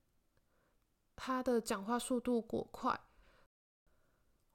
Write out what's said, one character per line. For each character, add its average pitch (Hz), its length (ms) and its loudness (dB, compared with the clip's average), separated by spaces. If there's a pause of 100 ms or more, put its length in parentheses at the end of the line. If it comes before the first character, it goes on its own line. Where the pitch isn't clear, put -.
(1160)
她 254 260 -2
的 254 180 4
讲 214 240 -2
话 233 140 0
速 240 220 0
度 240 220 2
过 226 300 -4
快， - 280 0 (1600)